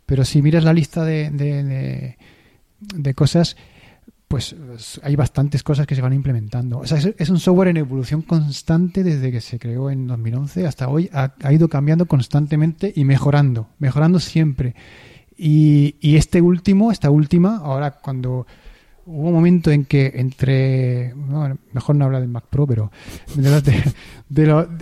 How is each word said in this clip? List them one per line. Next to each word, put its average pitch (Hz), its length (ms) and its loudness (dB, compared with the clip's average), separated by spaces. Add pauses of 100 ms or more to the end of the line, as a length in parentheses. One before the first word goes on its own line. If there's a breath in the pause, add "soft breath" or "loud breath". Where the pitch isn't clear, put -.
Pero 135 200 0
si 147 180 2
miras 160 220 4
la 160 80 4
lista 165 320 0
de, 156 260 -4
de, 143 320 -4
de, 131 560 -8 (600 soft breath)
de 165 340 -6
cosas, 160 420 0 (720 soft breath)
pues - 300 -6 (480)
hay 143 120 -2
bastantes 139 460 0
cosas 147 240 -2
que - 80 -4
se 131 80 -2
van 127 100 0
implementando. 123 680 -4
O 139 80 -10
sea, 160 120 0
es, 185 180 0
es 147 140 -2
un 180 80 2
software 185 300 4
en 170 80 2
evolución 135 460 -4
constante 165 840 0
desde 139 260 -2
que 120 100 -4
se - 180 -10
creó 123 320 -6
en 131 160 -6
dos 123 120 -6
mil 113 160 -4
once 143 320 -4
hasta 131 220 -6
hoy. 160 240 0
Ha, 135 300 -4
ha 139 100 0
ido 160 160 4
cambiando 160 380 0
constantemente 151 920 0
y 143 80 2
mejorando, 139 640 2 (100)
mejorando 151 400 2
siempre. 139 560 -2 (640 loud breath)
Y, 151 640 4
y 156 160 4
este 165 240 2
último, 190 500 2
esta 156 200 0
última, 175 480 2
ahora 143 340 -4
cuando 127 540 -8 (580 soft breath)
hubo 160 240 -6
un 175 60 2
momento 165 360 4
en 147 140 2
que 135 320 2
entre, 131 1000 -2
bueno, 143 440 -6 (140)
mejor 135 220 -2
no 143 120 2
hablar 131 160 -2
del 123 80 -4
Mac 120 200 -10
Pro, 143 160 0
pero 110 240 -2 (460 loud breath)
de 139 140 2
los 147 120 4
de, 139 180 2 (480 loud breath)
de 151 180 2
lo, 156 220 4 (140)